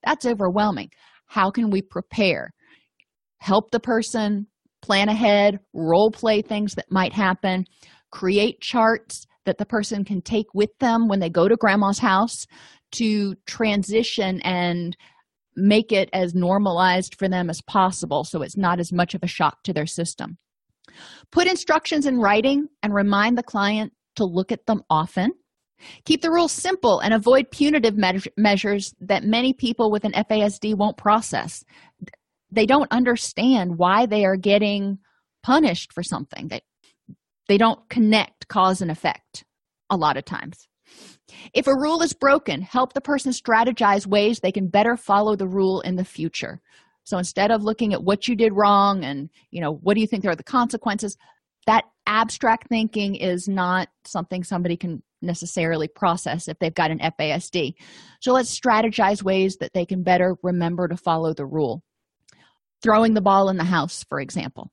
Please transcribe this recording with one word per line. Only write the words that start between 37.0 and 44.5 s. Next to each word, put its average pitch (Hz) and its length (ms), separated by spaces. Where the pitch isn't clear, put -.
they 202 80
don't 226 320
connect 214 600
cause 190 340
and 170 80
effect - 540
a 196 80
lot 151 220
of 135 80
times. - 420
If - 120
a 277 80
rule 302 280
is 330 100
broken, 196 480
help 254 320
the 277 80
person 277 320
strategize 220 720
ways 208 340
they 190 120